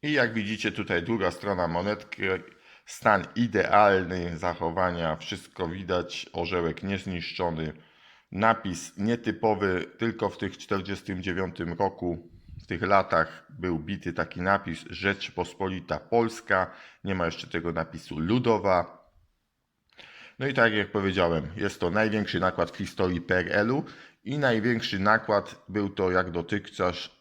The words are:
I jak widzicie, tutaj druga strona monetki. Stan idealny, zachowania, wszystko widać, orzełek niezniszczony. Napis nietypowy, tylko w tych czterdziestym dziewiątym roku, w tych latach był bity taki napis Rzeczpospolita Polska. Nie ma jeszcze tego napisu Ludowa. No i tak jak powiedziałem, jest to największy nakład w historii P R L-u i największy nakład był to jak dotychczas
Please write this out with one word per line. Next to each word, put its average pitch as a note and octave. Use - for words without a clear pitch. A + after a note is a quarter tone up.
I D3
jak B2
widzicie, G#2+
tutaj F2+
druga F#2+
strona F2+
monetki. F#2
Stan G2
idealny, F#2+
zachowania, E2+
wszystko -
widać, F2+
orzełek E2+
niezniszczony. F2
Napis G2+
nietypowy, G#2
tylko A2
w -
tych G2
czterdziestym F#2+
dziewiątym F2
roku, F2
w -
tych E2+
latach F#2+
był E2+
bity F2
taki E2+
napis F#2
Rzeczpospolita F#2
Polska. A2+
Nie F#2+
ma F2
jeszcze -
tego E2+
napisu E2
Ludowa. G2
No C3
i C#3
tak A2+
jak G#2
powiedziałem, F2+
jest F#2+
to F2
największy G#2
nakład F2+
w -
historii F#2
P F#2
R F2
L-u A#2
i C3+
największy A#2
nakład G#2
był G2+
to G2
jak F2+
dotychczas F2